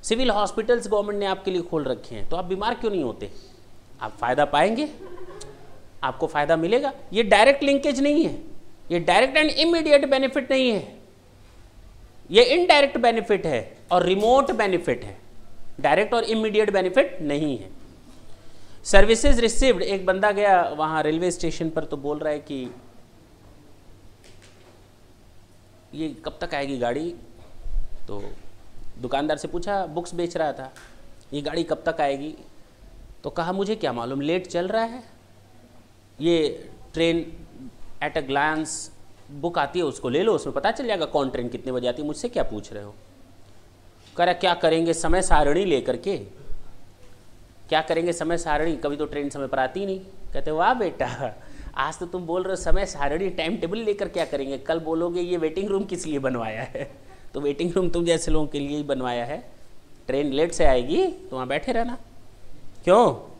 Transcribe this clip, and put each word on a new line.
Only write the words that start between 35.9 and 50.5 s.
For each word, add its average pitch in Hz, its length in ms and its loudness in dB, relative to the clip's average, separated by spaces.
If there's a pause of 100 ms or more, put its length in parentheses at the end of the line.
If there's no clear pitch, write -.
ये 160 480 2 (240)
train 165 400 0 (680)
at 151 140 -4
a 143 100 -4
glance 151 640 -2 (400)
book 170 280 -4
आती 143 200 -2
है, 170 60 0
उसको 131 240 -4
ले 151 140 0
लो, 220 100 2
उसमें - 220 -4
पता 175 160 0
चल 254 160 -6
जाएगा 185 180 -2
कौन 139 240 0
train 123 200 -6
कितने 127 220 -8
बजे 123 160 -2
आती 135 140 -4
है, 147 60 -6
मुझसे 151 220 -6
क्या 185 140 -2
पूछ 107 300 -6
रहे 104 100 -12
हो?" 104 120 -18 (1200)
कह 170 60 4
रहा, 175 100 4
"क्या 175 200 2
करेंगे 165 400 2
समय 165 280 2
सारणी 156 440 4
लेकर 135 320 0
के, 190 200 -6 (1500)
क्या 156 120 4
करेंगे 165 320 0
समय 165 240 -2
सारणी, 151 400 0
कभी 143 180 -4
तो 147 100 -4
train 143 240 -6
समय 139 180 -6
पर 131 120 -2
आती 131 200 -2
ही 202 60 -4
नहीं।" 190 140 -6 (340)
कहते, 139 180 0